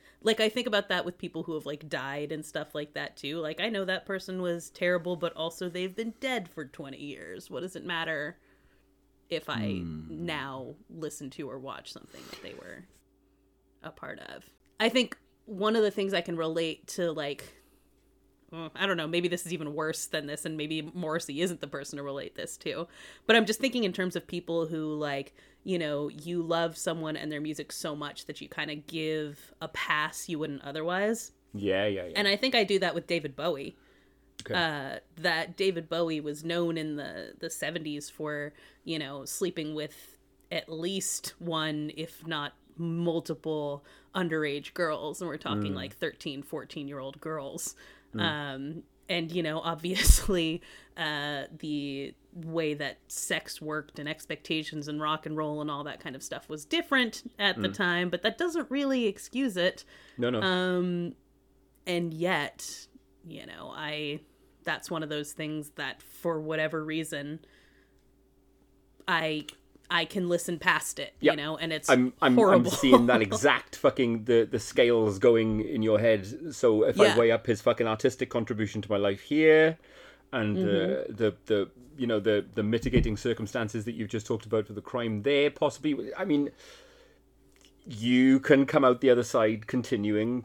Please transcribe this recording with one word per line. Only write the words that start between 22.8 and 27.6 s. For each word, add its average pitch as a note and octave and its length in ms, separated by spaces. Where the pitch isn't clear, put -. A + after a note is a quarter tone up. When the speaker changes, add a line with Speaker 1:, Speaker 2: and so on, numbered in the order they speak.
Speaker 1:
but A3+ 100
I'm A3 100
just G#3 140
thinking B3 240
in F#3 80
terms F#3 240
of E3+ 100
people E3 400
who, D#3 280
like, C#3+ 400
you F#3 140
know, D3 300
you E3 340
love E3 360
someone D#3+ 380
and D#3 140
their D3 120
music D3+ 300